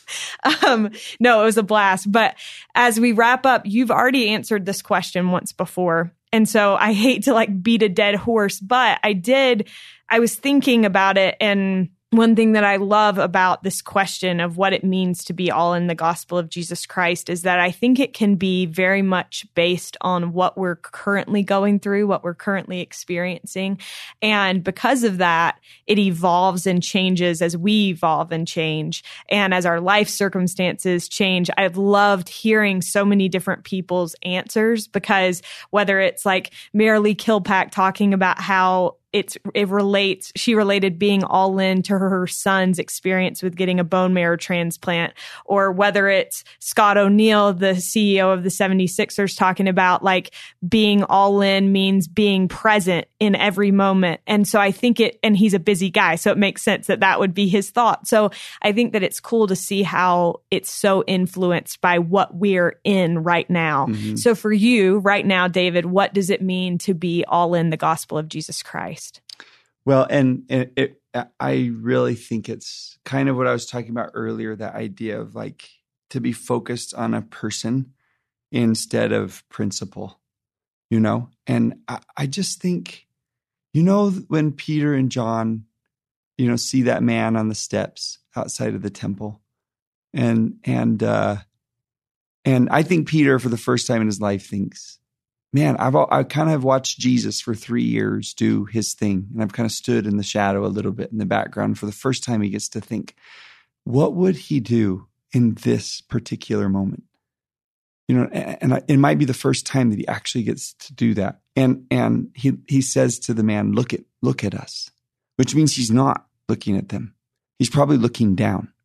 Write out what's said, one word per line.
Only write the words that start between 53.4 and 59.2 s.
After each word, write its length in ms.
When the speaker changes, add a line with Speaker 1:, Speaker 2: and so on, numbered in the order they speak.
Speaker 1:
moment. 560
And 200
so 140
I 100
think 300
it, 220
and 120
he's 200
a 60
busy 280
guy, 280
so 140
it 60
makes 240
sense 280
that 120
that 180
would 140
be 160
his 220
thought. 360
So 260
I 120
think 200
that 100
it's 180